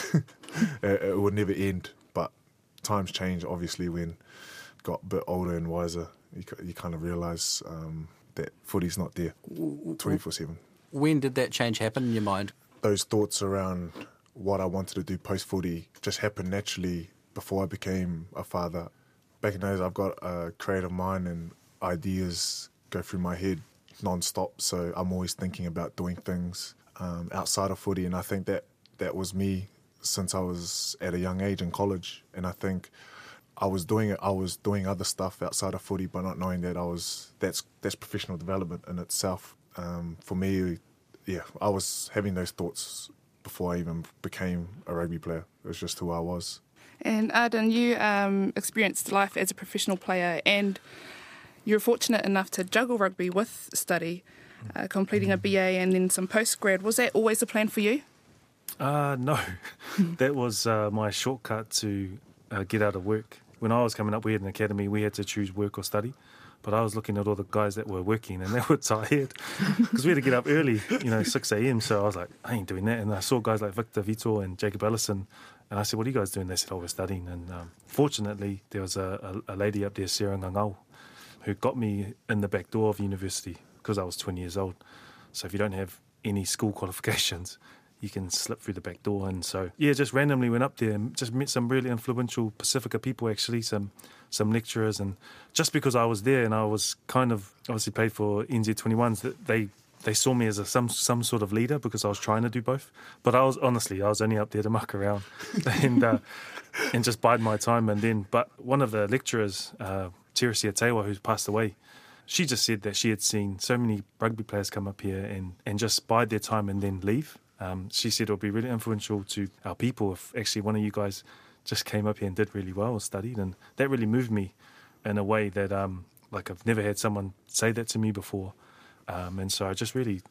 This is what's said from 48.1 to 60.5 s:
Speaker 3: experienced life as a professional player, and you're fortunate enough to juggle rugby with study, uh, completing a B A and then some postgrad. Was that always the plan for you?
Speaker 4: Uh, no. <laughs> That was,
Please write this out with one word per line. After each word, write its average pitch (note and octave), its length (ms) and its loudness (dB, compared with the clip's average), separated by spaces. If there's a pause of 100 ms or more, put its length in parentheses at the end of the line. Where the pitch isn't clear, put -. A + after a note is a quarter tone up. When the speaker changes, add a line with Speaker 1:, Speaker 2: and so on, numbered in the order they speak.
Speaker 3:
experienced - 560 0
life G3 240 2
as F#3+ 160 0
a - 20 -12
professional G3 420 -2
player, F3+ 480 0
and G3+ 360 4 (840)
you're G#3+ 160 4
fortunate A#3 440 2
enough G3 280 2
to F#3 120 -2
juggle A#3 340 4
rugby F#3 320 2
with G3+ 420 -2
study, E3+ 520 -2 (500)
uh, - 140 -4
completing G3+ 420 2
a F#3+ 60 6
B G3 200 2
A F#3 220 4
and F#3 140 4
then F#3 180 4
some F#3 160 0
postgrad. G#3 560 2
Was A3 140 0
that B3 180 4
always A3 240 4
the A3+ 80 2
plan G#3+ 220 2
for G#3+ 120 0
you? G#3+ 220 2 (800)
Speaker 4:
Uh, C#3+ 380 2
no. C3 200 2 (600)
<laughs> - 0 - (200)
That C#3 160 6
was, B2 320 0